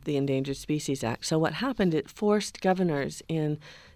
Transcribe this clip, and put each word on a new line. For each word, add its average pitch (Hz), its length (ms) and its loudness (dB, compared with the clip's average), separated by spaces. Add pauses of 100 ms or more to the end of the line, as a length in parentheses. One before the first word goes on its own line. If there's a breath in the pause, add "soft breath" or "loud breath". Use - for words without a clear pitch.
the 147 100 0
Endangered 135 400 0
Species 147 480 -2
Act. 117 220 -4
So 160 120 2
what 160 180 2
happened, 208 380 0
it - 160 0
forced 208 520 0
governors 165 640 0
in 151 320 0 (360 loud breath)